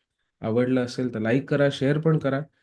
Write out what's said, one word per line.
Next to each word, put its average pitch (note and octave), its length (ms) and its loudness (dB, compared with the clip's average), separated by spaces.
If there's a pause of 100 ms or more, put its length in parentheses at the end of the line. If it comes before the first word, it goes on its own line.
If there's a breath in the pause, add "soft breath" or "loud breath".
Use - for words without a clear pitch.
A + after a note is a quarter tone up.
(400)
आवडलं B2 440 0
असेल B2 300 -4
तर A2+ 40 -6
लाईक A#2+ 320 0
करा, C#3+ 220 2
शेअर C#3+ 280 0
पण D#3+ 180 2
करा. C3+ 220 -2 (220)